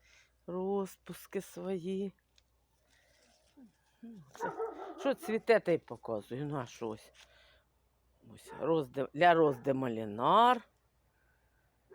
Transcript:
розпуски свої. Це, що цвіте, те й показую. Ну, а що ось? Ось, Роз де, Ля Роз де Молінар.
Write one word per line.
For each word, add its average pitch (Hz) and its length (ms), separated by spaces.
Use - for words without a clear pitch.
розпуски 185 920
свої. 190 720
Це, - 180
що 269 140
цвіте, 220 460
те 175 140
й 147 40
показую. 117 680
Ну, 147 100
а 123 100
що - 220
ось? 107 240
Ось, - 260
Роз 151 280
де, 131 280
Ля 175 180
Роз 151 220
де 131 180
Молінар. 131 840